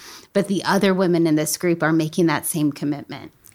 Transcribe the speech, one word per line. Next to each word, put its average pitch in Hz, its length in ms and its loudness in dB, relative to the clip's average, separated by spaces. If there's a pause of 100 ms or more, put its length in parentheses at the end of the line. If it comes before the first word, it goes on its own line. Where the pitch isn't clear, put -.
(340)
but 196 140 0
the 190 160 -2
other 190 280 2
women 175 340 2
in 156 100 4
this 156 200 -2
group 170 260 0
are 156 100 2
making 160 340 2
that 147 180 0
same 147 280 -2
commitment. 143 600 -10 (220)